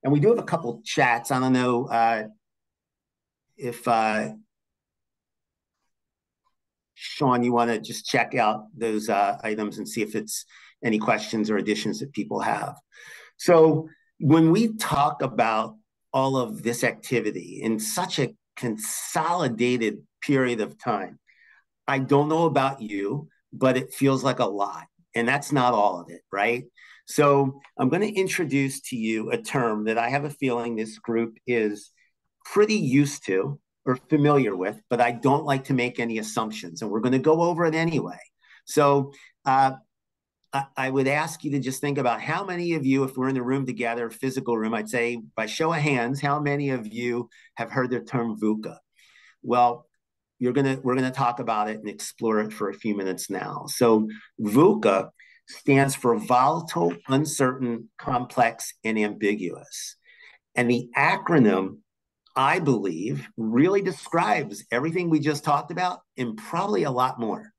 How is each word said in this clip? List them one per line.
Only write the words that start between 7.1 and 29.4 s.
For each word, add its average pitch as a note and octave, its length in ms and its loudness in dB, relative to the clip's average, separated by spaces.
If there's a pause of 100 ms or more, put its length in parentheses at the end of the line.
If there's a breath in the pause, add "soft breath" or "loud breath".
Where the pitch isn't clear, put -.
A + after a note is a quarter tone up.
you B2 80 2
wanna A#2 280 2
just - 260 -12
check A#2+ 280 -2
out A2+ 320 0 (100)
those, A2 320 -2
uh, G2+ 360 2
items G#2+ 340 -4
and G2+ 100 -10
see A2+ 140 -4
if G#2+ 140 -6
it's - 300 -8 (360 loud breath)
any A2 160 0
questions G#2+ 500 -2
or G#2+ 80 0
additions G2+ 440 -4
that - 120 -12
people - 280 -6
have. G#2 340 -4 (640 loud breath)
So D#3+ 520 6 (320 loud breath)
when D#3+ 320 6
we A3 240 2
talk D3 460 0
about A2 540 0 (360)
all C3+ 240 0
of A2+ 260 -4
this A#2+ 220 -2
activity G#2+ 760 -4
in A2 180 -2
such F3+ 400 -4
a A#2+ 140 -2 (220)
consolidated B2 1400 -2 (240)
period B2+ 380 0
of - 180 -6
time, G2 400 -6 (680 soft breath)
I C#3 120 0
don't C#3+ 300 4
know E3 180 2
about C3+ 340 2
you, G2+ 480 -6 (240)
but B2+ 240 2
it B2+ 160 -4
feels C3+ 300 2
like B2+ 160 0
a A#2+ 80 2
lot. G2+ 400 -4 (300)
And A#2 120 0
that's C#3+ 240 -2
not B2 220 4
all G2+ 260 2
of E2+ 100 -18
it, E2 120 -20 (100)
right? A#2 320 0 (420 loud breath)
So C#3 540 2 (160 loud breath)
I'm B2+ 120 2
gonna F#3 180 2
introduce D#3 760 -2
to - 140 -10
you A2 340 -4
a A#2 120 -2